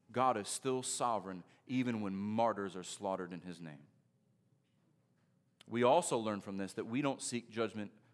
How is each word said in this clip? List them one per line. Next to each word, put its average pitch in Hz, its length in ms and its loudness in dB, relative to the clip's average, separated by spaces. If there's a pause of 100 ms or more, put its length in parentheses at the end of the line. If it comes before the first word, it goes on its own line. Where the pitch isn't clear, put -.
(120)
God 123 260 4
is 101 100 -4
still 131 360 -2
sovereign, 95 600 -2 (240)
even 120 340 0
when 98 140 -2
martyrs 101 600 0
are 92 80 -8
slaughtered 92 500 -4
in 85 80 -8
his 85 180 -12
name. 76 240 -14 (1800)
We 120 160 2
also 151 340 6
learn 107 240 -2
from 98 160 -6
this 95 160 -4
that 104 120 -4
we 120 160 -2
don't 139 200 0
seek 120 300 -6
judgment 107 400 -4 (220)